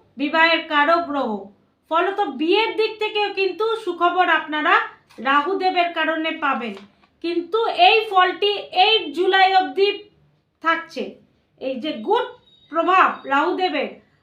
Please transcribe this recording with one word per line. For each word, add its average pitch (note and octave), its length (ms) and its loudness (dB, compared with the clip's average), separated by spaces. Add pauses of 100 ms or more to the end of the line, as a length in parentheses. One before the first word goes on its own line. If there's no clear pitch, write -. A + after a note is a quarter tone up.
(180)
বিবাহের D#4+ 500 2
কারক D#4 420 2
গ্রহ, C4+ 220 -2 (600)
ফলত F#4 280 0 (200)
বিয়ের G4+ 360 2
দিক G#4+ 240 0
থেকেও G#4+ 340 -2
কিন্তু F#4+ 320 -2 (100)
সুখবর F4 540 0
আপনারা D4+ 440 0 (460)
রাহুদেবের F4 760 0
কারণে D#4+ 360 -2 (140)
পাবেন। A#3 320 -4 (480)
কিন্তু E4+ 360 -4 (300)
এই A4 80 4 (120)
ফলটি F#4+ 420 2 (340)
এইট G#4+ 180 2 (120)
জুলাই F#4+ 400 4
অবধি F#4 340 2 (760)
থাকছে। D#4+ 400 -4 (580)
এই C4 220 -4
যে D#4 80 -4 (160)
গুড A#4+ 180 0 (460)
প্রভাব E4 380 4 (160)
রাহুদেবের D4 640 0 (340)